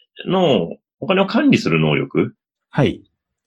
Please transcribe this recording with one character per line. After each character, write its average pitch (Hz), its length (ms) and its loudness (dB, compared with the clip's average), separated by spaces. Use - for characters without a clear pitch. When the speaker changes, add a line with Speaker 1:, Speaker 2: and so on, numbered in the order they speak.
Speaker 1:
の、 139 480 0
お - 80 -6
金 190 140 2
を 190 40 2
管 277 240 0
理 117 80 4
す - 100 -4
る 82 120 2
能 76 160 2
力。 69 400 -2
Speaker 2:
は - 160 0
い。 - 180 -2